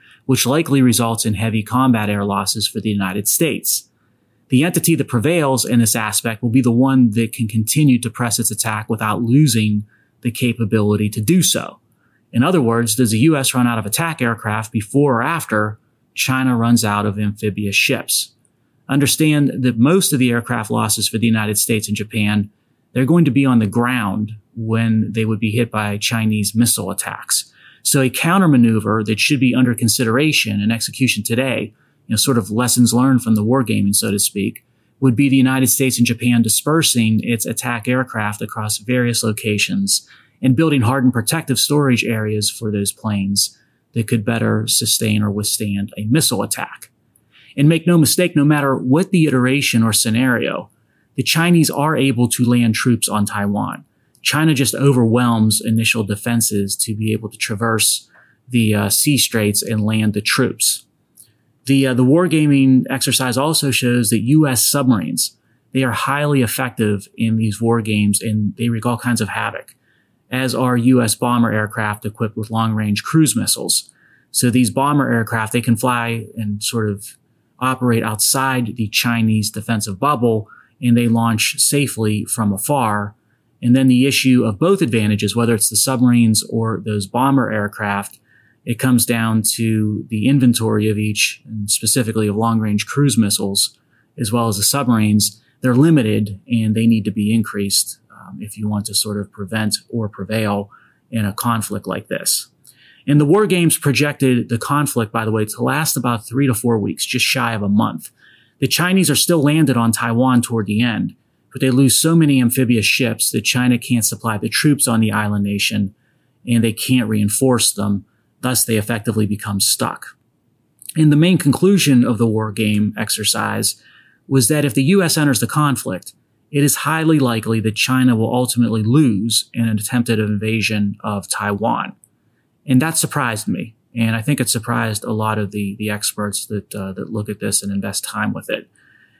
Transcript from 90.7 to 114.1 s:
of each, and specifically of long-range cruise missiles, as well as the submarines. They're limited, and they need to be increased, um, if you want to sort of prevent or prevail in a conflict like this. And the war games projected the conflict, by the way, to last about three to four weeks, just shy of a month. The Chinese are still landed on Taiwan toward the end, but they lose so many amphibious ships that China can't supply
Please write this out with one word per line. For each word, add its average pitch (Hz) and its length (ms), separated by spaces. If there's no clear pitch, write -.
of 107 100
each, 107 480
and 107 240
specifically 110 560
of 101 80
long-range 110 520
cruise 139 300
missiles, 101 640
as 113 140
well 117 160
as 101 80
the 101 80
submarines. 107 760
They're 127 140
limited, 107 640
and 110 240
they 113 140
need 110 160
to 104 80
be 107 200
increased, 101 680
um, - 300
if 107 180
you 107 100
want 104 180
to 101 80
sort 104 260
of 98 100
prevent 104 460
or 113 200
prevail 101 640
in 113 120
a 98 80
conflict 107 540
like 92 220
this. - 400
And 147 160
the 147 60
war 196 200
games 170 300
projected 127 720
the 117 100
conflict, 135 520
by 113 140
the 107 80
way, 110 120
to 113 180
last 139 340
about 120 280
three 135 220
to 127 80
four 117 240
weeks, 101 260
just - 200
shy 120 300
of 101 80
a 101 60
month. 107 420
The 135 80
Chinese 180 420
are 135 60
still 165 260
landed 147 340
on 117 140
Taiwan 120 500
toward 113 260
the 104 160
end, 107 340
but - 100
they 131 100
lose 127 300
so 160 140
many 147 260
amphibious 117 460
ships - 460
that 104 100
China 123 340
can't 120 280
supply 107 340